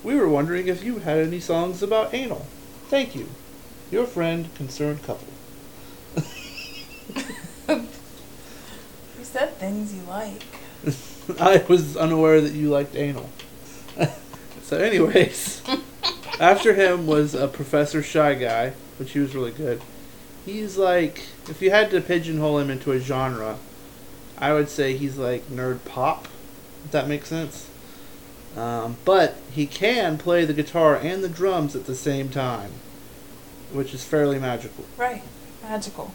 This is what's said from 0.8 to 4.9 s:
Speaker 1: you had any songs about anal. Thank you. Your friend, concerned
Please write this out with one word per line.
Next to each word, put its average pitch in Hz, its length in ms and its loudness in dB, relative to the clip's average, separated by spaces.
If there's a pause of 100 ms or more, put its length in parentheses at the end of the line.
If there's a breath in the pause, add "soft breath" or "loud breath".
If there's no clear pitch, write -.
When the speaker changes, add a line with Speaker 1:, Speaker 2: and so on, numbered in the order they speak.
Speaker 1:
you 226 160 -2
had 156 180 2
any 165 220 2
songs 175 420 0
about 220 320 2
anal. 247 320 -4 (420)
Thank 269 280 0
you. - 100 -6 (640)
Your 233 160 2
friend, 165 480 -2
concerned 147 480 -4